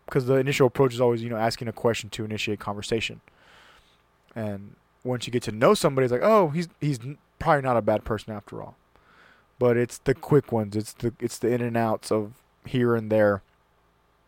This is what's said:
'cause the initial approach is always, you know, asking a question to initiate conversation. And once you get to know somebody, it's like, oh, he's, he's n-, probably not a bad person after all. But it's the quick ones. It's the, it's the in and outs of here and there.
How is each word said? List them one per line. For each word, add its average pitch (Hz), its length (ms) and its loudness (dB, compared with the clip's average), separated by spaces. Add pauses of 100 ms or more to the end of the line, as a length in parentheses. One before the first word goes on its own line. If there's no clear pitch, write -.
'cause 135 160 -2
the 131 100 2
initial 135 300 2
approach 123 300 2
is 120 60 -2
always, 120 200 2
you 117 80 -8
know, 117 80 -6
asking 113 300 -2
a 110 60 -6
question 110 360 -2
to 110 160 -8
initiate 107 340 -6
conversation. 107 640 -6 (1120)
And 101 420 -8 (260)
once 123 240 -4
you - 40 -10
get 120 120 -2
to 113 80 -6
know 131 240 4
somebody, 135 300 2
it's 120 60 0
like, 123 120 0
oh, 202 260 4
he's, 165 200 -4 (120)
he's 143 200 -2
n-, 139 180 -14 (180)
probably 156 240 2
not 127 160 2
a 107 60 2
bad 107 200 0
person 110 300 -6
after 107 300 -14
all. - 140 -18 (800)
But 120 200 4
it's 120 220 -2
the 135 140 0
quick - 380 0
ones. 104 240 -2
It's 107 160 -6
the, 117 260 -6
it's 120 200 -6
the 113 100 -2
in 120 140 0
and 117 160 -2
outs 113 340 -2
of 107 220 -2 (320)
here 120 280 2
and 110 160 -2
there. 104 320 4 (880)